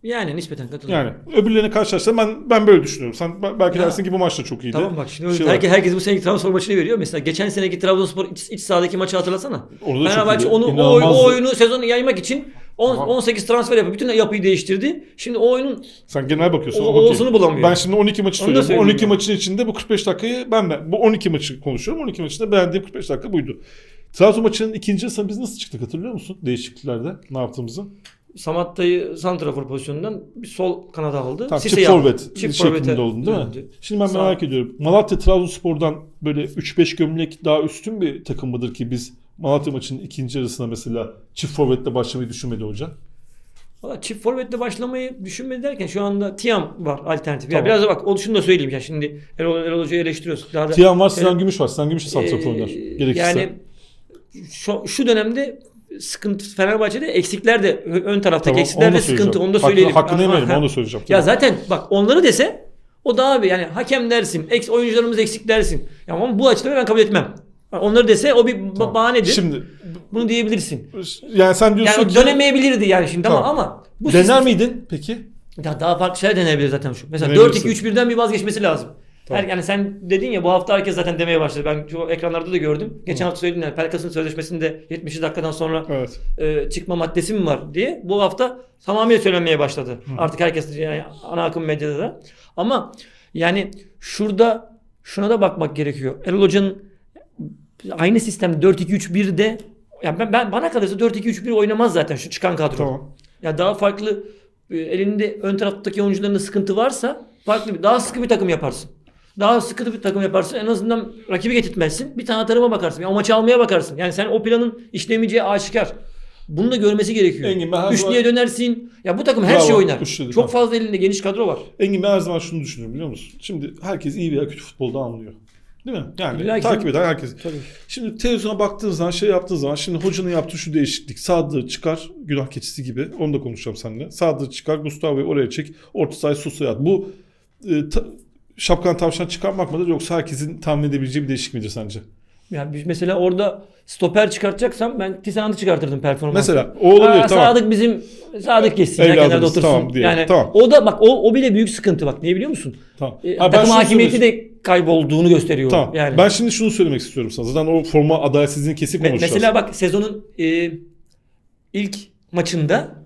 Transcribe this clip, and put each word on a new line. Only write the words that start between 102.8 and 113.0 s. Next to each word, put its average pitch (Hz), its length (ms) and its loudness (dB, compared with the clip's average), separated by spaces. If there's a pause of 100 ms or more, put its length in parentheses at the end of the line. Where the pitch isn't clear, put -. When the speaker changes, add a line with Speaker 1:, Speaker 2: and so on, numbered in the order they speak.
Speaker 1:
Ya 156 160 -4
daha 190 160 0
farklı, 202 500 -2 (460)
e, 175 80 -8
elinde 196 640 -2
ön 196 140 -2
taraftaki 202 460 -4
oyuncularında 202 360 0
sıkıntı 196 380 -2
varsa 254 500 -4 (180)
farklı 214 300 -2
bir, 165 80 -8
daha 233 180 4
sıkı 240 220 -6
bir 240 60 -4
takım 196 200 2
yaparsın. 151 420 -4 (500)
Daha 233 200 4
sıkı 233 320 -6
bir - 100 -12
takım 196 200 -2
yaparsın. 185 340 -2
En 214 100 -4
azından 226 460 -2 (180)
rakibi 190 240 -2
getirtmezsin. 202 640 -4
Bir 233 80 -10
tane 220 160 -2
atarıma 233 280 2
bakarsın. 175 320 -4